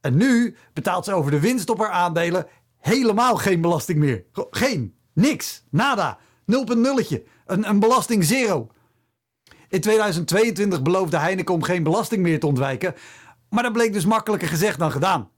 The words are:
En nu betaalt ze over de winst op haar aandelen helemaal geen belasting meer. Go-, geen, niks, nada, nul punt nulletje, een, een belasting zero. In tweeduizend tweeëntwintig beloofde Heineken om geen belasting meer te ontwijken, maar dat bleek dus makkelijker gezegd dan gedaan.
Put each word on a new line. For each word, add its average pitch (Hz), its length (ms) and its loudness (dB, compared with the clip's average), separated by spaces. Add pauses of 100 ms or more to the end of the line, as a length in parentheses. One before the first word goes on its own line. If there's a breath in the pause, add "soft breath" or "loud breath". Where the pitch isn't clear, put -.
En 131 160 0
nu 240 380 2 (180 soft breath)
betaalt 180 320 -4
ze 202 80 -4
over 147 180 0
de 147 80 2
winst 220 300 0
op 226 100 -2
haar 214 100 -2
aandelen 170 580 0 (300 soft breath)
helemaal 233 580 2
geen 185 260 0
belasting 170 380 0
meer. 135 320 0
Go-, - 200 -8
geen, 190 440 -4 (180)
niks, - 560 -2
nada, 202 480 -2 (280 soft breath)
nul 254 180 0
punt 233 160 0
nulletje, 240 440 0 (220 soft breath)
een, 196 240 -2
een 202 100 2
belasting 220 440 2
zero. 185 440 0 (1000 soft breath)
In 180 120 -2
tweeduizend 208 460 0
tweeëntwintig 196 540 0
beloofde 170 360 0
Heineken 180 360 -2
om 165 100 -2
geen 180 200 -2
belasting 190 380 0
meer 165 180 2
te 160 80 -2
ontwijken, 139 480 -2 (540 loud breath)
maar 233 140 0
dat 240 100 -2
bleek 226 200 2
dus 190 120 -2
makkelijker 214 420 0
gezegd 165 320 -2
dan 160 120 0
gedaan. 139 460 -2